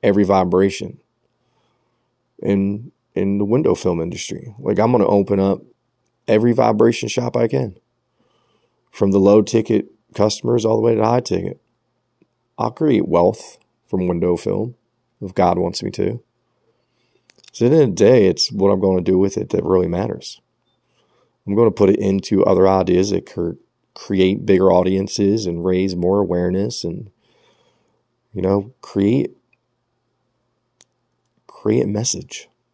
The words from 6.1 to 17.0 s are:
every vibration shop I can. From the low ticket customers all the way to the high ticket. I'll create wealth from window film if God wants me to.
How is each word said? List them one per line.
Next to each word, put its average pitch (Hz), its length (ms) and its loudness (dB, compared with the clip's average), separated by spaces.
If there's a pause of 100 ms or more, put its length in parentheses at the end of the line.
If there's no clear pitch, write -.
every 117 260 2
vibration 113 560 2
shop 120 280 -4
I 117 120 0
can. 127 300 -4 (1120)
From 98 200 0
the 98 100 4
low 101 220 6
ticket 110 480 -2 (240)
customers 110 500 0
all 110 120 0
the 110 60 0
way 117 120 2
to 107 60 -2
the 107 60 0
high 120 140 2
ticket. 92 400 -6 (960)
I'll 117 140 -4
create 147 360 0
wealth - 520 -2 (280)
from 92 220 -4
window 87 280 -2
film 101 380 -6 (460)
if 92 140 -14
God 90 240 2
wants 90 240 -4
me 101 100 -8
to. 101 300 -6 (1300)